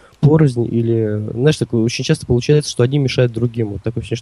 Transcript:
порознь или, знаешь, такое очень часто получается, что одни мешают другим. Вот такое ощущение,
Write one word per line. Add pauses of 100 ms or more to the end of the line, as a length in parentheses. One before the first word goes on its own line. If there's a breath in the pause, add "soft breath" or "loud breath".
(200 soft breath)
порознь
или,
знаешь,
такое
очень
часто
получается,
что
одни
мешают
другим.
Вот
такое
ощущение,